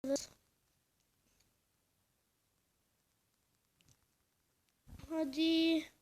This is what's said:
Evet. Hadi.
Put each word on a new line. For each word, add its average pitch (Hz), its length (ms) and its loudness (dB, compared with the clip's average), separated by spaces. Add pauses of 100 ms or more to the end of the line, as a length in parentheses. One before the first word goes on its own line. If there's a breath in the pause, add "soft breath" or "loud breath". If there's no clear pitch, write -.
Evet. 277 260 -2 (4000)
Hadi. 320 760 2 (180)